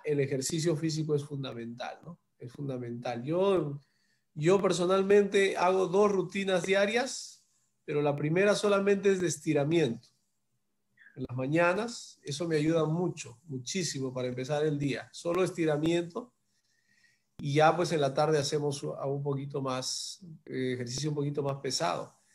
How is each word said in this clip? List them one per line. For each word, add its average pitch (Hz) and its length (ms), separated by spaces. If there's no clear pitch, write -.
el 147 160
ejercicio 147 560
físico 156 360
es 143 120
fundamental, 120 800
¿no? 170 120
Es 127 160
fundamental. 123 720
Yo, 165 540
yo 175 280
personalmente 196 960
hago 185 300
dos 202 220
rutinas 190 560
diarias, 208 760
pero 147 180
la 143 140
primera 175 400
solamente 202 560
es 190 80
de 175 80
estiramiento. 143 800
En 127 120
las 123 100
mañanas, 170 880
eso 160 240
me 160 80
ayuda 156 300
mucho, 160 520
muchísimo 135 680
para 127 160
empezar 135 360
el 147 140
día. 123 320
Solo 175 320
estiramiento 165 880
y 143 160
ya 160 200
pues 170 160
en 156 100
la 135 120
tarde 151 260
hacemos 143 440
a 139 80
un 139 160
poquito 139 400
más, - 600
eh, 131 280
ejercicio 123 360
un 147 60
poquito 143 280
más 139 140
pesado. 131 580